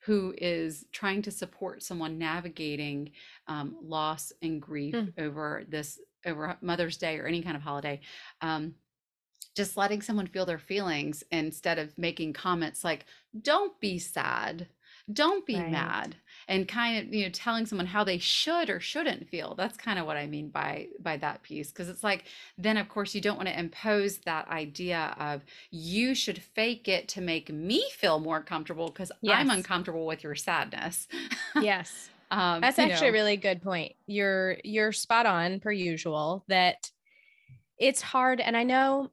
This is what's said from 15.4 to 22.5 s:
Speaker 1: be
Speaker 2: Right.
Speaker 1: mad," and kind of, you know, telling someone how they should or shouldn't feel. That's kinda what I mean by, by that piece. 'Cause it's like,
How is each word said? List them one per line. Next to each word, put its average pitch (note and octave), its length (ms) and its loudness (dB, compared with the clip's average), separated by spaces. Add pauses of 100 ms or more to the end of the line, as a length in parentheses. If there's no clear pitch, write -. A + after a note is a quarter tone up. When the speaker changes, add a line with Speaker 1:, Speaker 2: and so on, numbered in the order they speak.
Speaker 1:
be G#3+ 140 0
Speaker 2:
Right. E3 120 -2
Speaker 1:
mad," D3+ 460 -2 (300)
and F#3+ 200 2
kind A#3 300 0 (100)
of, - 60 -8
you G#3 120 2
know, F#3 60 -2
telling A3+ 340 0
someone F#3+ 220 -2
how G#3 160 2
they G3 160 2
should E4 500 2
or F#3 100 0
shouldn't C4+ 500 -2
feel. E3 260 -6
That's F3+ 220 -4
kinda F#3+ 280 -2
what D3+ 120 -2
I D3 100 -4
mean D3+ 220 -6
by, D3+ 400 -4 (100)
by D#3 180 -2
that D3 260 -2
piece. D3+ 280 -10
'Cause F3 180 -10
it's - 140 -12
like, F#3 220 0 (320)